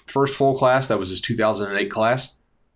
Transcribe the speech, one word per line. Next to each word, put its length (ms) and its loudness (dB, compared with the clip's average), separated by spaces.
first 300 0
full 200 2
class, 300 2
that 120 0
was 120 -6
his 100 -6
two 160 -4
thousand 340 0
and 80 -2
eight 120 -2
class, 460 0